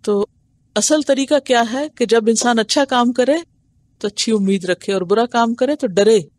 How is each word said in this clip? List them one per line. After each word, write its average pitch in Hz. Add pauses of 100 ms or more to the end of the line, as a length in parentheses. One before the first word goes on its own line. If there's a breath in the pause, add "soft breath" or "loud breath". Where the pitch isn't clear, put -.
तो 208 (480)
असल 294
तरीका 277
क्या 247
है 254
कि 247
जब 220
इंसान 226
अच्छा 277
काम 247
करे 262 (560)
तो 202
अच्छी -
उम्मीद 196
रखे, 180
और 185
बुरा 214
काम 233
करे 269
तो 277
डरे। 202